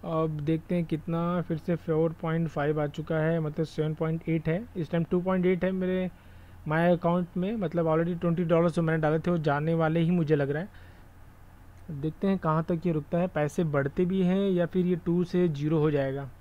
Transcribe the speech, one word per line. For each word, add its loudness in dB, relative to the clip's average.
अब -2
देखते -2
हैं 0
कितना, -2
फिर -4
से -2
फ़ोर 0
पॉइंट 0
फ़ाइव 0
आ 0
चुका -4
है, 2
मतलब -2
सेवन -2
पॉइंट -4
एट 0
है, -2
इस -4
टाइम 0
टू 0
पॉइंट 0
एट 2
है 0
मेरे -2
माय 4
अकाउंट 0
में, -2
मतलब 0
already 2
ट्वेंटी 2
डॉलर्स 4
जो 2
मैंने 2
डाले 2
थे 0
वो 2
जाने 0
वाले 2
ही 2
मुझे 4
लग 0
रहा -2
है। -10
अब -10
देखते -4
हैं 2
कहाँ 0
तक -2
ये 0
रुकता -2
है, 0
पैसे -2
बढ़ते 0
भी 0
हैं 2
या 2
फिर 0
ये 2
टू 0
से 2
ज़ीरो 0
हो 4
जाएगा। -2